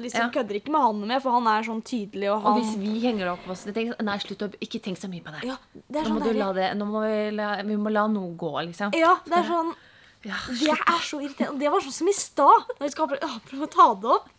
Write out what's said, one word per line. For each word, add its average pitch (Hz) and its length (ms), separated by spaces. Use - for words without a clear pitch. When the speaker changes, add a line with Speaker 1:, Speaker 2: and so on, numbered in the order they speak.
Speaker 1:
liksom 240 160
Speaker 2:
Ja. 233 120
Speaker 1:
kødder 214 300
ikke - 80
med 302 140
han 208 240
mer, 254 140
for 262 100
han 240 160
er 214 160
sånn 226 200
tydelig, 202 460
og 208 160
Speaker 2:
Og 208 80
Speaker 1:
han 220 80
Speaker 2:
hvis 220 160
vi 214 240
henger 214 320
opp 180 160
oss, 185 160
det 208 100
tenker 226 220
jeg, 220 80
nei, 202 140
slutt 196 240
å, 202 180
ikke 226 220
tenk 185 160
så 196 100
mye 175 140
på 175 100
det. 151 120
Speaker 1:
Ja, 254 120
det 269 100
er - 20
Speaker 2:
Nå 311 80
Speaker 1:
sånn 311 80
Speaker 2:
må 294 60
du 226 80
Speaker 1:
der 214 80
Speaker 2:
la 196 120
det, 185 240
nå 208 100
må 214 200
vi 214 300
la, 208 260
vi 208 140
må 208 160
la 214 160
noe 190 280
gå, 165 160
liksom. 202 280
Speaker 1:
Ja, 330 300
det 320 80
er 349 120
Speaker 2:
Ja. - 40
Speaker 1:
sånn, 339 260
Speaker 2:
Ja, 196 100
Speaker 1:
det 247 100
Speaker 2:
slutt. 302 300
Speaker 1:
er 339 180
så 294 160
irriterende. 277 380
Det 285 100
var 370 100
sånn 277 120
som 339 160
i 403 40
stad, 359 520
når - 0
vi 294 100
skal 320 160
prøve, 269 400
prøve 269 160
å 302 80
ta 311 240
det 208 160
opp. 381 180